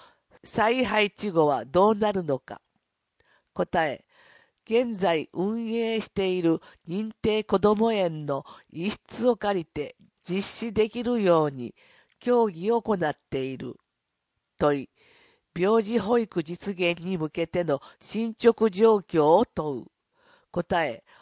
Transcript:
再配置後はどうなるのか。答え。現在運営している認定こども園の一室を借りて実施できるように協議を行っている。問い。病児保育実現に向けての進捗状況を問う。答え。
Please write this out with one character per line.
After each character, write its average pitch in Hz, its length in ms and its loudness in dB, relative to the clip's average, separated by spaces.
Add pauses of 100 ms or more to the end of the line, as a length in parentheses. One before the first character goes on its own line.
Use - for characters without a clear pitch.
(440)
再 233 400 0
配 208 220 0
置 202 240 -6
後 160 160 4
は 131 180 0
ど 175 280 4
う 220 40 2
な 208 160 0
る 190 120 -4
の 139 160 -2
か。 - 200 -16 (960)
答 170 340 -2
え。 131 160 -6 (640)
現 233 320 0
在 170 360 0
運 220 380 -4
営 226 300 -2
し - 80 -8
て 190 200 -2
い 185 120 -2
る 165 200 2 (260)
認 214 240 -6 (100)
定 214 220 0
こ 196 160 0
ど 208 160 4
も 226 160 2
園 170 340 -2
の 139 200 -6 (260)
一 175 200 -4
室 - 360 -4
を 240 80 4
借 202 240 -2
り 160 60 -6
て - 300 -10 (320)
実 196 420 -4
施 208 40 -12
で 214 160 0
き 240 140 -8
る 240 180 0
よ 170 240 4
う 147 60 -2
に 127 240 -10 (440)
協 240 280 2
議 180 240 -4
を 233 100 0
行 220 120 -2
っ 165 220 -2 (140)
て 135 140 -4
い 131 140 -8
る。 123 180 -12 (840)
問 147 260 2
い。 - 60 -16 (680)
病 208 280 2
児 220 160 -6
保 214 180 0
育 196 260 -4
実 175 300 -8
現 170 260 -2
に 180 180 -6
向 156 120 -4
け 165 160 -4
て 175 180 -4
の 147 180 0 (180)
進 226 340 -6
捗 226 360 4
状 214 280 4
況 165 280 2
を 175 200 6
問 147 360 -6
う。 - 40 -16 (640)
答 175 360 -2
え。 113 160 -8 (180)